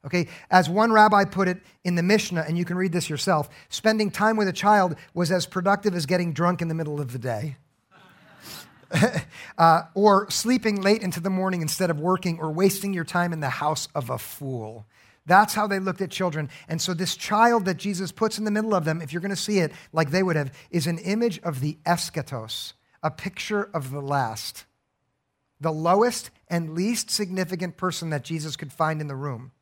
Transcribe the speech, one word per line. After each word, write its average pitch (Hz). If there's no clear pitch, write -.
Okay, 175
as 180
one 214
rabbi 214
put 190
it 185
in 175
the 170
Mishnah, 185
and 160
you 175
can 175
read 185
this 170
yourself, 156
spending 220
time 220
with 208
a 170
child 196
was 170
as 180
productive 196
as 160
getting 175
drunk 175
in 165
the 160
middle 151
of 127
the 127
day. 123
<laughs> 180
Uh, 165
or 202
sleeping 220
late 208
into 180
the 175
morning 185
instead 170
of 147
working, 175
or 156
wasting 196
your 175
time 175
in 160
the 143
house 151
of 131
a 123
fool. 117
That's 196
how 214
they 196
looked 190
at 190
children. 156
And 165
so 185
this 175
child 226
that 180
Jesus 190
puts 220
in 214
the 214
middle 214
of 175
them, 160
if 147
you're 170
gonna 196
see 208
it 156
like 160
they 180
would 175
have, 143
is 160
an 170
image 208
of 147
the 147
eschatos, 139
a 156
picture 202
of 131
the 143
last, 135
the 160
lowest 180
and 165
least 208
significant 185
person 170
that 147
Jesus 156
could 143
find 156
in 151
the 139
room. 131